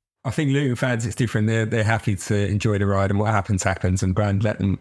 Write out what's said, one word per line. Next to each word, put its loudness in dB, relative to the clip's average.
I -4
think 0
Luton 2
fans, -2
it's -6
different. 0
They're, 0
they're 0
happy 0
to 0
enjoy 0
the 2
ride, 2
and 0
what 2
happens, 0
happens. 0
And 0
Brand, 2
let -2
them 0